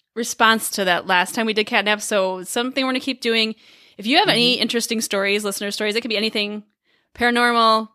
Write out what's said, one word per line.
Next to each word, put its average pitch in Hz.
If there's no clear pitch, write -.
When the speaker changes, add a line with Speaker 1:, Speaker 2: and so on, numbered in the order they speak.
Speaker 1:
response 226
to 202
that 175
last 185
time 226
we 220
did 214
catnap. 208
So 185
something 254
we're 262
gonna 254
keep 262
doing. 226
If 202
you 277
have 415
any 240
Speaker 2:
Mm-hmm. -
Speaker 1:
interesting 226
stories, 202
listener 202
stories, 214
it 233
could 233
be 220
anything 208
paranormal, 240